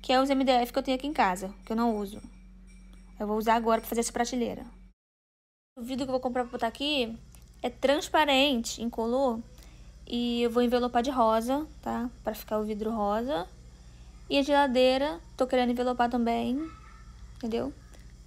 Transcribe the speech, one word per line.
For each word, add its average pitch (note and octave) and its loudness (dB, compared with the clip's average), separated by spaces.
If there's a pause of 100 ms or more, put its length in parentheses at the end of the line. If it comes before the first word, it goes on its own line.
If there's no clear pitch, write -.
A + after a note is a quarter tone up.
Que - 0
é B3+ 6
os C4+ 2
M C4+ 2
D C4 4
F A#3+ 2
que - -2
eu C4+ -4
tenho C4 0
aqui B3+ -6
em D4+ -6
casa, G3 0 (120)
que - -8
eu A3 -2
não A3+ 2
uso. G#3 -8 (960)
Eu G#3+ -4
vou G#3+ 0
usar A3 4
agora A3+ 2
pra - -12
fazer A#3 0
essa A#3 -2
prateleira. A#3+ -2 (1120)
O C4 -12
vidro B3+ -4
que C4 -8
eu C4 -2
vou B3+ 0
comprar B3+ -2
pra A#3+ -8
botar A#3+ -2
aqui C4 -2 (440)
é B3 -4
transparente, C#4 2
incolor. A#3 0 (680)
E A#3+ -2
eu A#3+ 2
vou A#3+ 2
envelopar A#3+ 2
de B3 -2
rosa, B3 2 (160)
tá? A#3 -4 (160)
Pra A3 -4
ficar G#3+ -4
o G#3+ -2
vidro G#3+ -4
rosa. A#3 -2 (840)
E C#4 2
a C#4+ 4
geladeira, C#4 4 (160)
tô C4 0
querendo B3 2
envelopar B3 0
também, A#3 0 (760)
entendeu? A#3+ -4 (540)